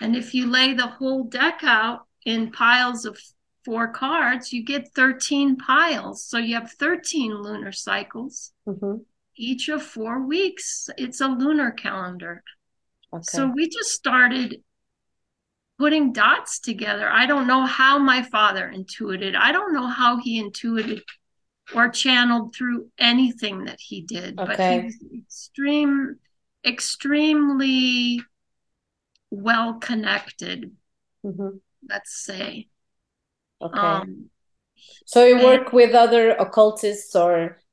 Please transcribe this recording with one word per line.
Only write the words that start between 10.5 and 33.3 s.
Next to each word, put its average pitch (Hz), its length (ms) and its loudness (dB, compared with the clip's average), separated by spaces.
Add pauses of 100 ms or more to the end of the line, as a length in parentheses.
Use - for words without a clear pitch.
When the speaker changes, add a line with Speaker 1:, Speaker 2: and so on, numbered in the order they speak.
Speaker 1:
It's 254 240 -8
a 277 60 0
lunar 262 440 0
calendar. 180 680 -10 (720)
Speaker 2:
Okay. 170 100 -12
Speaker 1:
So 269 240 -4
we 294 220 -2
just - 220 -8
started 254 720 0 (1120)
putting 294 360 2
dots 233 460 2
together. 208 500 -6
I 220 160 4
don't 269 220 0
know 262 180 4
how 269 340 4
my 254 220 4
father 208 480 0
intuited. 190 680 -8
I 220 160 4
don't 370 220 0
know 254 140 -2
how 247 300 2
he 226 220 -4
intuited 220 640 -6 (680)
or 233 160 4
channeled 240 680 2
through 240 420 -6
anything 240 680 0
that 196 140 -16
he 196 220 -14
did, 180 360 -10
but 180 200 -4
he 190 60 0
Speaker 2:
Okay. 180 220 2
Speaker 1:
was - 100 -10 (180)
extreme, 277 1080 -4 (460)
extremely 262 1600 0 (1120)
well 226 420 -2
connected, 208 960 -6 (540)
Speaker 2:
Mm-hmm. 196 320 -10 (320)
Speaker 1:
let's - 340 -12
say. - 460 -12 (920)